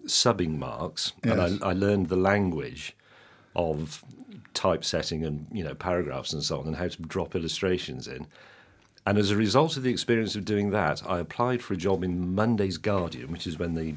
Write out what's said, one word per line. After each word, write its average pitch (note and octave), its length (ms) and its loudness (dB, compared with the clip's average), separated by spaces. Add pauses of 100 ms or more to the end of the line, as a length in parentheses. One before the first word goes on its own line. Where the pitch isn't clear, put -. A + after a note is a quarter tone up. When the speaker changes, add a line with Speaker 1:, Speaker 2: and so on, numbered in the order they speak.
Speaker 1:
subbing F2+ 560 2
marks, E2 540 -4 (100)
and A2 180 4
Speaker 2:
Yes. F2+ 220 2
Speaker 1:
I, G2 80 0
I - 20 2
learned F#2+ 380 2
the F#2 60 2
language F#2 800 2 (640)
of D#2 480 -2 (500)
typesetting E2 680 0
and, D2 280 -4
you F#2+ 120 -4
know, C#2 100 -6
paragraphs D#2+ 600 -2
and C#2+ 80 -4
so D2+ 180 -2
on, D2 60 -8
and D#2 100 -2
how F2 120 -4
to - 140 -10
drop E2 320 -4
illustrations E2+ 720 -2
in. - 200 -12 (800)
And G#2 120 4
as G2+ 120 4
a G#2 60 4
result B2+ 400 4
of C3 60 -6
the B2+ 80 2
experience A2 460 0
of G2 80 -4
doing G#2 260 2
that, F#2 380 2
I F2+ 100 0
applied A#2+ 440 0
for G2+ 120 -4
a - 20 2
job F2+ 280 0
in F2+ 300 -2
Monday's G2+ 440 2
Guardian, E2 540 -2
which E2 140 -8
is D#2 120 -4
when E2+ 160 -2
the D#2+ 220 -4